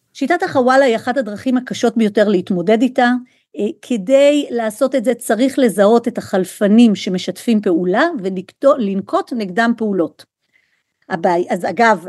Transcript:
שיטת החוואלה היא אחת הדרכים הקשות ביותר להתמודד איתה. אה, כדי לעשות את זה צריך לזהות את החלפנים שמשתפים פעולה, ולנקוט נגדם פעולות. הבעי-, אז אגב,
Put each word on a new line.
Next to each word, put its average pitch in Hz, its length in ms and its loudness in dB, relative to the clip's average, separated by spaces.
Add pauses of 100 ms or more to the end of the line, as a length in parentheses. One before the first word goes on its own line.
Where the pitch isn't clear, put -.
(140)
שיטת 339 300 -2
החוואלה 269 420 2
היא 226 100 2
אחת 247 220 -4
הדרכים 247 400 -4
הקשות 240 400 -2
ביותר 208 300 2
להתמודד 190 540 0
איתה. 247 300 2 (460)
אה, 208 80 -4 (160)
כדי 269 680 2
לעשות 240 460 -4
את 254 80 0
זה 247 100 0
צריך 240 460 -2
לזהות 220 480 4
את 233 100 -6
החלפנים 208 800 2
שמשתפים 185 680 -4
פעולה, 185 420 0 (200)
ולנקוט 196 1120 -2
נגדם 226 440 -2
פעולות. 190 480 -4 (840)
הבעי-, 175 400 -2
אז 180 160 -4
אגב, 214 440 0